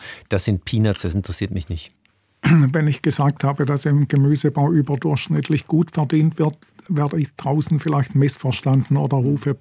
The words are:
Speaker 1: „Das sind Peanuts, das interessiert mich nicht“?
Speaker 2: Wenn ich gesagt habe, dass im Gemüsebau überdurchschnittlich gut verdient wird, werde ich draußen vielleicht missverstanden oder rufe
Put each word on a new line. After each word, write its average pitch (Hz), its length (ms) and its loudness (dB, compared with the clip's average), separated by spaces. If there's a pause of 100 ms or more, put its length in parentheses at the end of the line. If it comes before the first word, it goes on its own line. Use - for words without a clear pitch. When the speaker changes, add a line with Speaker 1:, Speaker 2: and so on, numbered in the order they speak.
(280)
Speaker 1:
„Das 98 160 -2
sind 98 220 -2
Peanuts, 107 340 0
das 87 140 -4
interessiert 95 380 -6
mich 95 180 -8
nicht“? 85 200 -10 (540)
Speaker 2:
Wenn 151 440 4
ich 143 140 -2
gesagt 143 420 0
habe, 139 220 0
dass 143 200 -2
im 143 220 2
Gemüsebau 143 640 2
überdurchschnittlich 147 960 -2
gut 160 240 0
verdient 156 480 0
wird, 156 180 -2 (300)
werde 147 320 -2
ich 139 160 -4
draußen 147 420 0
vielleicht 143 380 -2
missverstanden 135 800 0
oder 139 200 0
rufe 139 440 -2